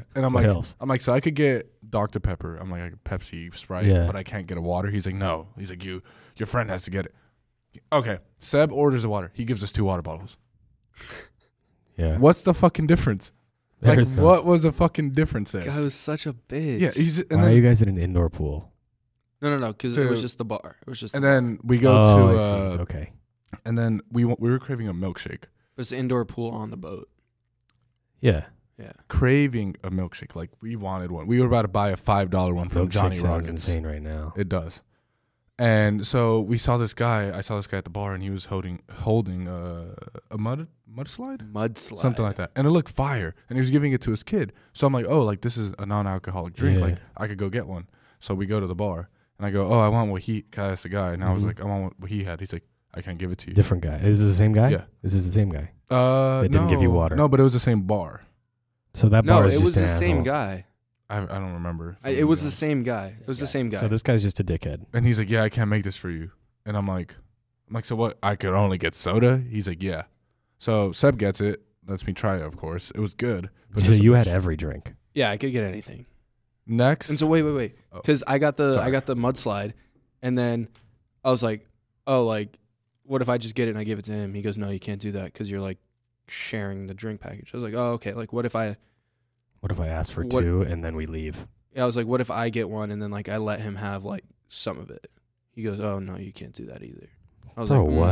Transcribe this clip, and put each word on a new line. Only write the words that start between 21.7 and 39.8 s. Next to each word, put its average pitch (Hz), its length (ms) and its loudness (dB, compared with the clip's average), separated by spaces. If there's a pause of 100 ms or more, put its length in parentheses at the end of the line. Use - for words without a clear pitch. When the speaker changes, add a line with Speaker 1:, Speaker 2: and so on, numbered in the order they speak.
Speaker 1:
go 117 240 8
Speaker 2:
Oh, 101 280 12
Speaker 1:
to, 92 40 8
Speaker 2:
I 92 40 6
see. 107 60 4
Speaker 1:
uh, 95 380 0
Speaker 2:
Okay. 80 300 -8 (540)
Speaker 1:
and 113 120 -2
then 113 240 0 (100)
we 120 140 2
wa-, 120 140 2
we 117 100 0
were 127 80 2
craving 123 300 -6
a 95 60 -4
milkshake. 90 500 -8 (320)
Speaker 3:
But 131 60 -8
it's 120 100 -6
an 131 80 -6
indoor 123 260 0
pool 117 240 -8
on 110 220 -8
the - 60 -12
boat. 90 300 -12 (1120)
Speaker 2:
Yeah. 92 260 2 (340)
Speaker 3:
Yeah. 113 140 -18 (160)
Speaker 1:
Craving 127 720 2
a 95 80 -6
milkshake. 92 440 -6
Like, 82 140 -10 (120)
we 113 140 -10
wanted 95 360 -6
one. 82 160 -8
We 120 120 4
were 127 80 4
about 117 160 2
to 95 40 -2
buy 101 220 0
a 95 80 -2
five 101 340 0
dollar 92 240 2
one 87 140 -4
from 87 180 0
Speaker 2:
Milkshake 87 40 -4
Speaker 1:
Johnny 92 240 2
Speaker 2:
sounds 87 100 -2 (220)
Speaker 1:
Rockets. - 20 -8
Speaker 2:
insane 82 360 -4
right 76 160 -8
now. 78 340 -8
Speaker 1:
It 98 140 -4
does. 85 320 -6 (800)
And 107 460 2
so 117 340 2
we 107 200 0
saw 123 180 0
this 117 160 -2
guy. 107 420 -2
I 98 60 -8
saw 107 160 -6
this 101 100 -6
guy 98 120 -6
at 92 40 -8
the 92 60 -14
bar, 101 240 -6
and 92 80 -8
he 95 80 -8
was 98 160 -8
holding, 92 360 -8 (100)
holding 95 560 -2
a, 87 480 -10 (340)